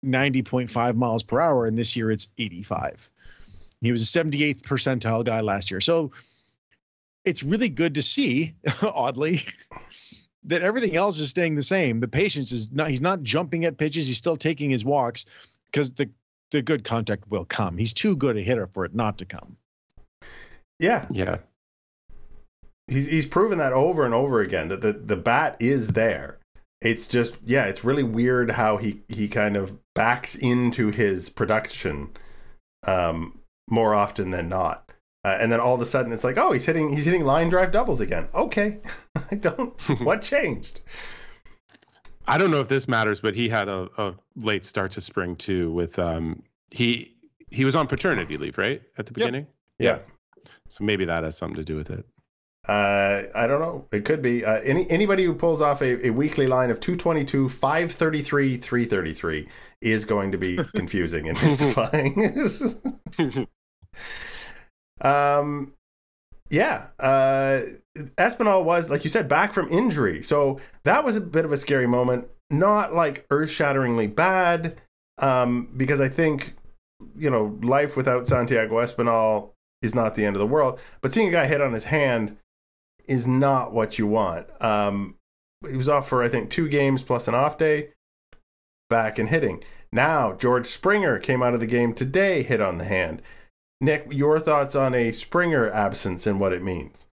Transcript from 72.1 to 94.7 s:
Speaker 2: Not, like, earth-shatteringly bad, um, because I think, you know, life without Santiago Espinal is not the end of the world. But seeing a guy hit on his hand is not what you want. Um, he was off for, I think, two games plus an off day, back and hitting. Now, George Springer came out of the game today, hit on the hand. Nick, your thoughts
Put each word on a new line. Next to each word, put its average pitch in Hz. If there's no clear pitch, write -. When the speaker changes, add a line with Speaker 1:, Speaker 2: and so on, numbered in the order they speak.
Speaker 2:
Not, 190
like, 156
earth-shatteringly 139
bad, 170
um, 123
because 135
I 135
think, 151
you 147
know, 107
life 139
without 127
Santiago 117
Espinal 113
is 107
not 113
the 107
end 101
of 98
the 104
world. 135
But 131
seeing 220
a -
guy 165
hit 143
on 131
his 113
hand 123
is 127
not 131
what 110
you 107
want. 98
Um, 101
he 139
was 131
off 143
for, 123
I 120
think, 117
two 160
games 139
plus 120
an 117
off 147
day, 151
back 113
and 110
hitting. 131
Now, 127
George 123
Springer 185
came 127
out 123
of 120
the 113
game 120
today, 170
hit 110
on 92
the 85
hand. 92
Nick, 151
your 147
thoughts 147